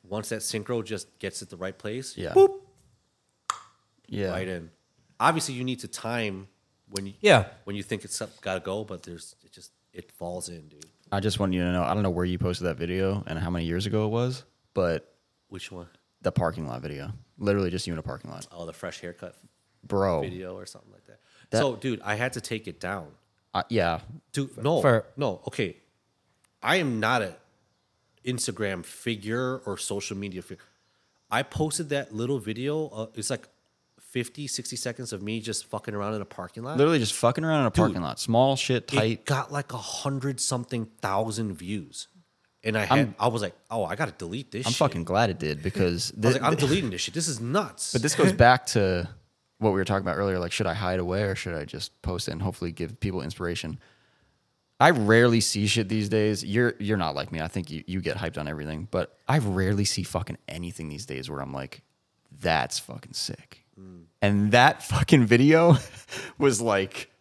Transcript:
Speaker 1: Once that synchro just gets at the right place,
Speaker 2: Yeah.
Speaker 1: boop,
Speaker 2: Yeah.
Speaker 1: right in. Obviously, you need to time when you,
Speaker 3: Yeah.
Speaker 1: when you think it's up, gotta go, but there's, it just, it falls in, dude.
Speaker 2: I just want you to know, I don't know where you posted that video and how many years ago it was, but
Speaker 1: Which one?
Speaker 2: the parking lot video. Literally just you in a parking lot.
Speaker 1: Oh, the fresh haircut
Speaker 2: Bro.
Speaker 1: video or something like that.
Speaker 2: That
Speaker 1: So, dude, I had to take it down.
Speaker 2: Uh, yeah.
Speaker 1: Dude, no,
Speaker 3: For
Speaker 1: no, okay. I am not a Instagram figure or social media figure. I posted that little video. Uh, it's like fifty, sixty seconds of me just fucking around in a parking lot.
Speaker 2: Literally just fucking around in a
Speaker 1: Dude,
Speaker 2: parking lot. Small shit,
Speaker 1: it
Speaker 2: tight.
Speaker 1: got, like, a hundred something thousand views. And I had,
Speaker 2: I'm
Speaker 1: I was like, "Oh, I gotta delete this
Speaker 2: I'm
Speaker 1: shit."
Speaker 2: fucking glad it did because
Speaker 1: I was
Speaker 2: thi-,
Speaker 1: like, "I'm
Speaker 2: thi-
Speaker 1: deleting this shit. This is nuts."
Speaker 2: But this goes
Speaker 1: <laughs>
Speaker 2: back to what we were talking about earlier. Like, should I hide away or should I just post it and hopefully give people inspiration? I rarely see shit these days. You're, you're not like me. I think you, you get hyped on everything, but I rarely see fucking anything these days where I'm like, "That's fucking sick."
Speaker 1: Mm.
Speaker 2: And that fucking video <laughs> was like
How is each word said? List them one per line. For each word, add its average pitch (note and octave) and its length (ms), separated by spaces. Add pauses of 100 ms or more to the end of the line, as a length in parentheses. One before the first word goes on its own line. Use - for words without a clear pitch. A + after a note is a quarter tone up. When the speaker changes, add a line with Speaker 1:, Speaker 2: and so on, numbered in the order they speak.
Speaker 1:
Once G#2 240
that A2 120
synchro A2+ 440
just G#2+ 340
gets - 240
at F#2 80
the F#2 60
right F#2+ 200
place, A#2+ 400
Speaker 2:
Yeah. - 180
Speaker 1:
boop, G4 260 (1500)
Speaker 2:
Yeah. G2+ 240
Speaker 1:
right F#2 180
in. E2+ 220 (480)
Obviously, C#3+ 360
you B2 100
need B2+ 160
to - 80
time G#2+ 600 (420)
when G2 160
you, G2 140
Speaker 3:
Yeah. C#3 280 (160)
Speaker 1:
when G2+ 120
you G2+ 60
think G#2 220
it's - 160
up, - 200
gotta F#2+ 200
go, G2 240
but F#2+ 180
there's, E2+ 320 (100)
it - 80
just, - 200 (200)
it F2+ 200
falls F2 360
in, D#2+ 200
dude. D2 160 (260)
Speaker 2:
I G2+ 100
just G#2 180
want F#2+ 140
you F2+ 80
to F2+ 120
know, F2+ 100
I E2 120
don't G#2 80
know G2 80
where F2 140
you F2+ 140
posted F2+ 280
that E2 100
video F#2+ 500
and E2 120
how F2 120
many E2+ 140
years F2 220
ago G#2+ 200
it - 20
was, B2 360 (300)
but E2+ 400 (340)
Speaker 1:
Which - 220
one? F2 180 (340)
Speaker 2:
the - 100
parking D#2+ 340
lot B1 160
video. D2 300 (260)
Literally G2+ 320
just F2+ 160
you F2 60
in D#2+ 60
a - 40
parking - 280
lot. D#2+ 220
Speaker 1:
Oh, E2+ 140
the D#2+ 60
fresh - 280
haircut F2 360 (460)
Speaker 2:
Bro. F#2+ 400
Speaker 1:
video F#2 340
or F#2+ 100
something - 260
like F#2+ 140
that. G#2+ 140 (300)
Speaker 2:
That A2 80
Speaker 1:
So, B2+ 180
dude, A#2 260
I G#2 140
had B2 180
to A#2 60
take A2 280
it D#2 120
down. F2+ 280 (440)
Speaker 2:
Uh, F#2+ 160
yeah. E2+ 320 (320)
Speaker 1:
Dude, C#3 300
no, C#3+ 180
Speaker 3:
For A#2 260 (100)
Speaker 1:
no, B2 300
okay. F#2+ 300 (840)
I C#3+ 140
am C3+ 240
not A2+ 220
a F2+ 140 (880)
Instagram G#2 600
figure A#2+ 720
or G2+ 200
social G2+ 380
media F#2+ 260
figure. - 220 (680)
I A#2+ 120
posted D#3 480
that C#3 240
little B2 240
video. C3 500
Uh, A2 260
it's A2+ 160
like - 160 (540)
fifty, C3 460
sixty B2+ 300
seconds A#2+ 360
of G2 100
me G#2+ 180
just G#2+ 260
fucking G#2+ 280
around G#2 200
in G#2 80
a - 20
parking F#2+ 380
lot. C3 160
Speaker 2:
Literally D#3 200
just A2 160
fucking B2 300
around D#3+ 160
in B2+ 60
a G#2+ 40
Speaker 1:
Dude, - 60
Speaker 2:
parking C3 260
lot. C2+ 160
Small B2+ 380
shit, B2+ 280
Speaker 1:
it - 40
Speaker 2:
tight. A2+ 380
Speaker 1:
got, C#3 260
like, C#3+ 200
a B2+ 60
hundred C3+ 600
something A#2+ 460 (160)
thousand G#2 520
views. F2 540 (560)
And A2 140
I G2+ 80
had, C3 120
Speaker 2:
I'm A#2 220
Speaker 1:
I A2+ 80
was A2+ 140
like, F2+ 120 (160)
"Oh, A2 140
I E2 100
gotta G#2+ 180
delete G2 380
this A#2+ 160
Speaker 2:
I'm A#2 60
Speaker 1:
shit." - 60
Speaker 2:
fucking C3+ 260
glad G2+ 240
it F2+ 100
did D2 240
because F2+ 500
Speaker 1:
I - 40
was A2+ 200
Speaker 2:
thi-, C3 40
Speaker 1:
like, C3 100
"I'm D#3+ 60
Speaker 2:
thi- C#3+ 100
Speaker 1:
deleting D3+ 240
this F2+ 120
shit. - 100
This D#3+ 160
is B2+ 100
nuts." - 540
Speaker 2:
But A#2 80
this D3 140
goes F#3+ 180
Speaker 1:
<laughs> E3 140
Speaker 2:
back B2 220
to F#2 380 (520)
what G#2+ 140
we F#2+ 40
were F#2+ 80
talking G2 220
about E2 100
earlier. F#2+ 220
Like, E2+ 140
should G#2 140
I E2 60
hide F#2 260
away F2+ 260
or G2 100
should F2 200
I D2 120
just - 340
post F2+ 260
it - 60
and E2 80
hopefully F2 320
give E2+ 280
people F#2 200
inspiration? D#2+ 580 (1000)
I D#3 100
rarely A#2 500
see G#2 260
shit G#2 220
these G#2+ 200
days. G#2+ 360
You're, A#2 340
you're G#2 180
not E2 180
like C#2+ 180
me. D#2+ 80
I D#2+ 80
think E2+ 220
you, D#2 160
you F#2 140
get D#2 160
hyped D#2+ 220
on D2 100
everything, D#2 420
but - 260 (120)
I C#3 100
rarely G2 460
see - 180
fucking - 340 (120)
anything E2 400
these D2 180
days C2+ 240
where C#2+ 100
I'm C#2 120
like, C2+ 300 (580)
"That's D#2 400
fucking - 340
sick." - 500 (160)
Speaker 1:
Mm. F#2 220 (180)
Speaker 2:
And G2+ 320
that B2 300
fucking - 440
video D3 500 (300)
<laughs> - 320
was C3 220
like G2 500 (100)